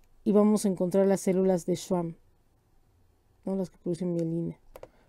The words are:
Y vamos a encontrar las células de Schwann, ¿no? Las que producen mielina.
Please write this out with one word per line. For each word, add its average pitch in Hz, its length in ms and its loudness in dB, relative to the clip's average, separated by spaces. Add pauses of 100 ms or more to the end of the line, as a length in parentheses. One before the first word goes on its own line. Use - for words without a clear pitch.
(220)
Y - 80 0
vamos 208 340 4
a 214 40 0
encontrar 185 400 0
las 196 140 2
células 190 440 0
de 180 80 -2
Schwann, 170 420 -4 (1300)
¿no? 190 120 -4
Las 185 140 -4
que - 80 -20
producen 175 360 -4
mielina. 165 460 -4 (480)